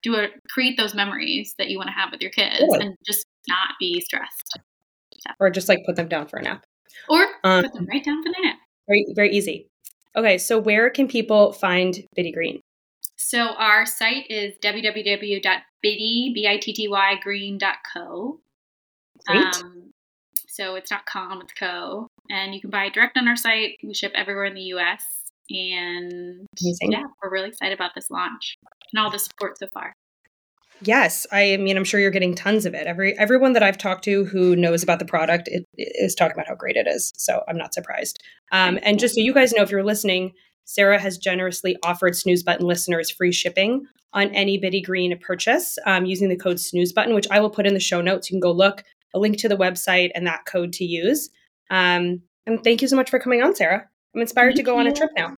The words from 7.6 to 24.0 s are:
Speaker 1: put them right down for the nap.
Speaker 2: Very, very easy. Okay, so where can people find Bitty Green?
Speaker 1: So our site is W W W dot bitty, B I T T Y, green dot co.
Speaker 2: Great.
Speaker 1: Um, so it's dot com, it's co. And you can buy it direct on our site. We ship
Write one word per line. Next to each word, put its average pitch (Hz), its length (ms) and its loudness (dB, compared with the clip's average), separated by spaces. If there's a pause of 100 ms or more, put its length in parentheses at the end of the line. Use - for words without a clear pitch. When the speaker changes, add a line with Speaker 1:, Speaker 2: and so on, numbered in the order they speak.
Speaker 1:
put - 100 -6
them 180 120 -6
right 254 180 -4
down 302 180 -4
for 330 80 -4
the 359 120 -6
nap. - 160 -2 (300)
Speaker 2:
Very, 208 260 4
very 208 160 4
easy. 196 360 -2 (500)
Okay, 214 220 4
so 220 200 0
where 214 320 4
can 262 180 0
people 214 440 4
find 185 640 0
Bitty 175 180 -2
Green? 165 280 -6 (560)
Speaker 1:
So - 240 -2 (140)
our 220 320 4
site 240 440 -2
is 202 300 -6
W 208 220 -2
W 214 220 -2
W 202 360 -2
dot - 220 0 (200)
bitty, 226 520 0
B 208 140 0
I 202 100 2
T 208 140 -8
T 208 160 -4
Y, 196 340 2
green 202 360 -8
dot 196 180 -2 (160)
co. 175 480 -12 (840)
Speaker 2:
Great. 196 300 2
Speaker 1:
Um, - 340 -14 (580)
so 190 260 -10
it's 185 160 -12
dot 202 160 -6
com, 185 340 -10
it's - 120 -20
co. 180 560 -8 (220)
And 196 240 -4
you 196 60 -12
can 196 100 -14
buy 196 160 -2
it 196 80 -6
direct 240 220 2
on 247 120 2
our 240 80 2
site. 220 460 0
We 208 120 -12
ship 196 200 -4